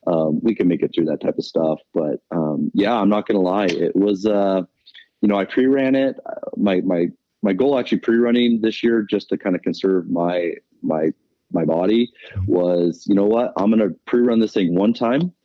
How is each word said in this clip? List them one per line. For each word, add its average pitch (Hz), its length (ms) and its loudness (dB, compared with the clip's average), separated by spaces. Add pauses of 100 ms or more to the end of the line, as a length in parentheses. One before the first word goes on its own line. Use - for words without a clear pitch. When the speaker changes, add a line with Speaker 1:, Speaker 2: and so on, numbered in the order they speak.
Speaker 1:
Um, 78 360 0
we 113 120 0
can 92 140 0
make 82 140 0
it - 120 -2
through 80 120 0
that 73 160 -4
type - 160 -2
of - 60 -6
stuff." 80 360 -2 (140)
But, 78 260 -2 (100)
um, 76 440 -2
yeah, 104 200 2
I'm 101 140 0
not 104 180 0
gonna 104 140 0
lie. 92 260 0
It 85 300 -2
was, 101 300 0
uh, 98 360 2 (600)
you 107 60 2
know, 101 80 2
I 98 100 0
pre-ran 131 500 2
it. 135 280 0
Uh, - 100 -10 (220)
my, 95 260 0
my, 87 240 0 (360)
my 101 100 0
goal 131 240 2
actually 117 220 -2
pre-running 117 640 2
this 110 240 -2
year, 113 180 2
just 101 280 -4
to 95 80 -2
kinda 92 200 -2
conserve 92 500 -2
my, 87 440 -2 (300)
my, 80 280 0 (420)
my 82 120 -2
body, 95 480 0 (240)
Speaker 2:
Mm-hmm. 95 160 -4
Speaker 1:
was, 87 560 0
"You 101 80 2
know 101 100 4
what? 117 300 0
I'm 101 140 0
gonna 110 200 2 (160)
pre-run 120 320 2
this 107 140 0
thing 87 240 0
one 107 180 2
time 135 380 -2 (120)